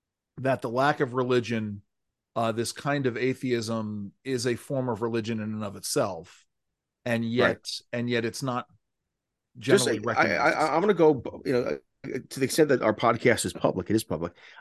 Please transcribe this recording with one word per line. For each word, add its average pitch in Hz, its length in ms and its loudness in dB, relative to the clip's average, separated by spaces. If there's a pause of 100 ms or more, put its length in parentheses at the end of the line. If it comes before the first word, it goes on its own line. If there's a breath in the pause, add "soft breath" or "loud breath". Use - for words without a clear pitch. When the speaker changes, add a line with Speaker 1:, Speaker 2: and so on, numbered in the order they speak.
(380)
Speaker 1:
that 127 240 -2
the 127 80 -4
lack 139 320 0
of 123 120 -2
religion, 117 680 0 (560)
uh, 113 160 0
this 110 180 -4
kind 143 340 -2
of 117 120 -2
atheism, 113 960 -4 (100)
is 127 240 -4
a 120 80 0
form 127 320 -6
of 110 140 -4
religion 113 400 -2
in 107 120 -6
and 107 120 -8
of 98 100 -10
itself, 98 720 -4 (600)
and 117 200 0
Speaker 2:
Right. 113 40 -4
Speaker 1:
yet, 117 400 0 (220)
and 120 180 -4
yet, 117 160 2
it's 113 160 -6
not 123 260 -4 (920)
Speaker 2:
Just, 151 260 6
Speaker 1:
generally 110 140 0
Speaker 2:
I, 110 80 -6
Speaker 1:
recognized 135 340 2
Speaker 2:
I, 139 80 4
Speaker 1:
as - 60 4
Speaker 2:
I, - 60 0
I'm 156 60 2
Speaker 1:
such. 151 140 2
Speaker 2:
gonna 208 120 4
go, 156 520 2
you 139 80 0
know, 123 240 0 (520)
to - 100 -10
the 135 60 0
extent 147 240 4
that 139 120 2
our 107 140 4
podcast 117 500 4
is 92 80 -4
public, - 360 0
it 101 60 4
is 110 80 2
public. 82 300 -6 (280 loud breath)